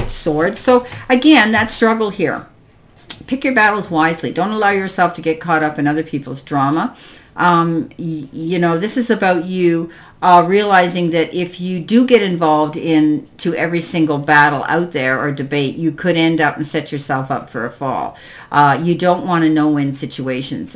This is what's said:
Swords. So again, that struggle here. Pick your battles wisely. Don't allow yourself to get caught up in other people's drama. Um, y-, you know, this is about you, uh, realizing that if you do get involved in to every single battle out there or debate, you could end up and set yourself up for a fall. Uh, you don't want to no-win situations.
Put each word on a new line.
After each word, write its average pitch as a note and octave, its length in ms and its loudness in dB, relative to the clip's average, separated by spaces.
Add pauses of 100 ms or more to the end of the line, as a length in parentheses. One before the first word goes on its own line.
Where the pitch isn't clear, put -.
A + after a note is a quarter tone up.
Swords. E3 500 -2
So B3 260 4 (220)
again, B3+ 460 6
that A3 180 -2
struggle A3+ 380 0
here. E3+ 360 -4 (840)
Pick C4+ 180 -4
your C4 100 0
battles G#3 340 2
wisely. D#3+ 400 0
Don't F#3 220 -2
allow G#3+ 200 0
yourself F#3 420 0
to - 80 -12
get D#3+ 180 -2
caught D#3+ 240 0
up D3+ 160 -2
in C#3+ 80 0
other D3+ 160 -2
people's C#3 400 -10
drama. D3 540 -2 (400)
Um, E3+ 500 2 (100)
y-, D#3 360 -8
you E3 260 -4
know, E3+ 180 2
this G#3+ 200 -4
is A#3 120 0
about F#3 360 0
you, E3+ 440 0 (320)
uh, F3 240 8
realizing F3+ 680 2
that D#3+ 220 0
if F3 280 -6
you F#3 180 -4
do A3+ 260 2
get B3 160 6
involved D#3+ 540 0
in D#3 520 0 (100)
to D#3+ 180 -4
every E3+ 240 -2
single D#3+ 400 0
battle D3 480 2
out F3 240 -2
there C3 280 -2
or C#3+ 120 -2
debate, C#3 460 -4
you D#3+ 160 -2
could E3+ 240 -2
end E3 240 2
up C#3+ 160 0
and D3+ 100 -6
set D3 240 -6
yourself C3+ 400 -6
up - 180 -6
for A#2 160 -8
a A#2+ 60 -10
fall. A#2+ 460 -6 (340)
Uh, C#3+ 320 4
you F3 120 2
don't F3+ 300 0
want E3+ 180 0
to D#3 60 4
no-win D3+ 440 0
situations. C3 840 -8